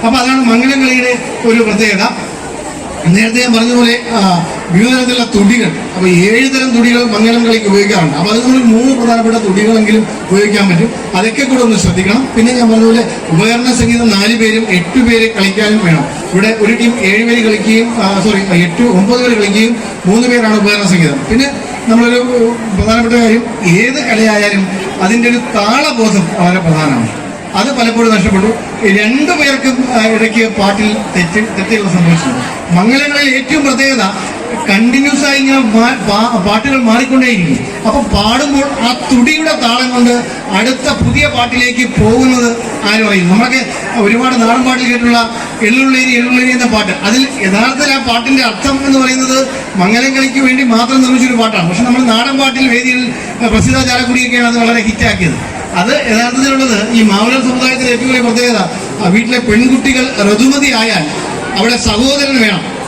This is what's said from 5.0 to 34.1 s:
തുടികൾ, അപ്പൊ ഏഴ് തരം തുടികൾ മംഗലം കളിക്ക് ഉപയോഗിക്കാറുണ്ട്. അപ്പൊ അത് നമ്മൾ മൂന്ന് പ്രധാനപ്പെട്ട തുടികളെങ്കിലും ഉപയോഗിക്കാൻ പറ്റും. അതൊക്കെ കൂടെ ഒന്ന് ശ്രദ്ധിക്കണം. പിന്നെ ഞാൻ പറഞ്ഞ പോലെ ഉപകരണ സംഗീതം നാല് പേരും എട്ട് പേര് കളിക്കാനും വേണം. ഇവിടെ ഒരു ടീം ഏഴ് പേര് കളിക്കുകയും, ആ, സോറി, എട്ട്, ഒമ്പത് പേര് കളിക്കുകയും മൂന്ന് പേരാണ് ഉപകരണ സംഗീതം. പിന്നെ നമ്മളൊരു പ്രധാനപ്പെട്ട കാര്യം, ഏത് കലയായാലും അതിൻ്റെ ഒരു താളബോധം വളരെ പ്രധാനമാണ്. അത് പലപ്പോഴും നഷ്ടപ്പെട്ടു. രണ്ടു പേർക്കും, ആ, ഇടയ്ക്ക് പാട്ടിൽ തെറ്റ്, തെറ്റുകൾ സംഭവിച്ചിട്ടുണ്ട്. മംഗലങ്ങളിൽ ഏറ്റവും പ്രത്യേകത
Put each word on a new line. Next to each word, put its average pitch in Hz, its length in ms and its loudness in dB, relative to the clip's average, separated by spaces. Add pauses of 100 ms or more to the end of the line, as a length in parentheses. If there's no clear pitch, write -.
തുടികൾ, 208 440 2 (260)
അപ്പൊ 185 140 0
ഏഴ് 214 460 4
തരം 254 220 0
തുടികൾ 240 280 2
മംഗലം 226 400 2
കളിക്ക് 220 220 2
ഉപയോഗിക്കാറുണ്ട്. 196 500 2
അപ്പൊ 202 180 0
അത് 240 100 0
നമ്മൾ 262 140 4
മൂന്ന് 240 360 4
പ്രധാനപ്പെട്ട 233 420 2
തുടികളെങ്കിലും 214 680 2 (240)
ഉപയോഗിക്കാൻ 202 380 2
പറ്റും. 185 220 2 (240)
അതൊക്കെ 226 300 0
കൂടെ 247 180 2
ഒന്ന് 226 140 2
ശ്രദ്ധിക്കണം. 190 600 0
പിന്നെ 233 160 2
ഞാൻ 233 180 2
പറഞ്ഞ 220 140 4
പോലെ 226 260 2 (180)
ഉപകരണ 233 440 0
സംഗീതം 233 360 0
നാല് 208 280 2
പേരും 220 320 0
എട്ട് 180 300 0
പേര് 226 360 2
കളിക്കാനും 208 500 0
വേണം. 160 200 2 (280)
ഇവിടെ 214 280 2
ഒരു 220 140 2
ടീം 233 260 0
ഏഴ് 208 240 0
പേര് 233 220 2
കളിക്കുകയും, 220 560 0
ആ, 196 180 0
സോറി, 190 400 0
എട്ട്, 175 220 0
ഒമ്പത് 226 380 2
പേര് 240 160 2
കളിക്കുകയും 214 400 0 (300)
മൂന്ന് 233 220 2
പേരാണ് 226 280 2
ഉപകരണ 202 300 0
സംഗീതം. 156 340 2 (100)
പിന്നെ 269 200 2 (380)
നമ്മളൊരു 240 680 2 (200)
പ്രധാനപ്പെട്ട 226 380 0
കാര്യം, 233 280 4 (220)
ഏത് 240 420 2
കലയായാലും 208 640 0 (320)
അതിൻ്റെ 233 280 2
ഒരു 240 100 0
താളബോധം 220 880 0 (100)
വളരെ 180 200 0
പ്രധാനമാണ്. 151 500 0 (460)
അത് 254 220 -2
പലപ്പോഴും 226 380 2
നഷ്ടപ്പെട്ടു. 196 320 2 (400)
രണ്ടു 226 460 2
പേർക്കും, 262 520 0 (100)
ആ, 220 120 2
ഇടയ്ക്ക് 220 500 0
പാട്ടിൽ 208 400 0 (200)
തെറ്റ്, 185 320 -2
തെറ്റുകൾ 196 400 -2
സംഭവിച്ചിട്ടുണ്ട്. 160 720 0 (160)
മംഗലങ്ങളിൽ 277 600 2
ഏറ്റവും 277 300 -2
പ്രത്യേകത 262 380 0 (680)